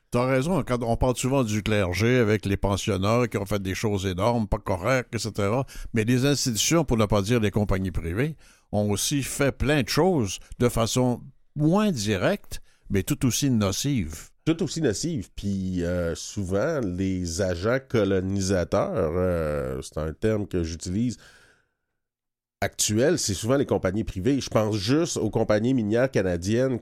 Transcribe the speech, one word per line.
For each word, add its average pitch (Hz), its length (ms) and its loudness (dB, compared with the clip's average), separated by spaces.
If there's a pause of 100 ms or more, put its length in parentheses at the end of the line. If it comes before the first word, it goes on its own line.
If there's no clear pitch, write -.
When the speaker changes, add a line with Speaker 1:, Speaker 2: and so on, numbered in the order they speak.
(100)
Speaker 1:
T'as 123 140 2
raison, 131 420 2
quand 123 180 -2
on 117 120 0
parle 127 220 2
souvent 131 260 0
du 107 180 -2
clergé 104 540 2
avec 107 300 2
les 98 100 0
pensionnats 101 760 0
qui - 60 -6
ont 101 80 -2
fait 101 160 -2
des 95 140 -4
choses 101 320 -2
énormes, 104 420 0
pas - 100 0
correctes, 113 560 -2
et - 40 -2
cetera, 107 480 -2 (260)
mais 113 120 2
les 123 200 2
institutions, 139 600 2
pour 120 100 2
ne 110 80 4
pas 101 160 4
dire 113 200 2
les 104 100 2
compagnies 95 400 0
privées, 90 460 -2 (340)
ont 104 200 0
aussi 135 320 0
fait 131 300 0
plein 139 300 2
de 104 80 -2
choses 151 480 2 (200)
de 120 120 4
façon 123 500 0 (340)
moins 185 360 2
directe, 110 720 -2 (260)
mais 95 140 2
tout 143 240 0
aussi 135 240 2
nocive. 104 800 0 (160)
Speaker 2:
Tout 165 160 0
aussi 160 180 -4
nocive. 131 560 -2
Puis, 95 480 -2
euh, 87 300 -2
souvent, 104 680 -4
les 92 640 -2
agents 92 340 0 (140)
colonisateurs, 98 1300 0
euh, 76 680 -2
c'est - 160 -10
un 78 160 -4
terme 107 320 -2
que 90 180 -2
j'utilise, 90 540 -4 (1400)
actuel, 120 580 2
c'est - 160 -2
souvent 110 220 0
les 143 100 2
compagnies 95 380 0
privées. 120 360 0
Je - 80 -8
pense 110 280 0
juste 131 400 0
aux 110 140 0
compagnies 110 440 2
minières 117 360 2
canadiennes 107 720 0